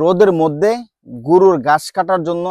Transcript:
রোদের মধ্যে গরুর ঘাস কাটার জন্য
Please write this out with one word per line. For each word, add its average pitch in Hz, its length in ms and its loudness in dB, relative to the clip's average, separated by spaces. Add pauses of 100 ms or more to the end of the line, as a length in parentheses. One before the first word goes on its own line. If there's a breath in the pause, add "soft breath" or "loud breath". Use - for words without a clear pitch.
রোদের 185 300 4
মধ্যে 160 380 -2 (580)
গরুর 185 340 4
ঘাস 147 220 -2 (100)
কাটার 185 280 -2
জন্য 175 280 -6